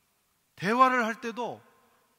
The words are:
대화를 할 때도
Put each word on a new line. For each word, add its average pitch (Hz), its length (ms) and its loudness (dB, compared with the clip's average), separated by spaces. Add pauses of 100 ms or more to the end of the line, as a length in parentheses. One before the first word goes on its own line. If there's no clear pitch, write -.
(560)
대화를 247 480 2
할 220 160 -4
때도 208 420 -10 (560)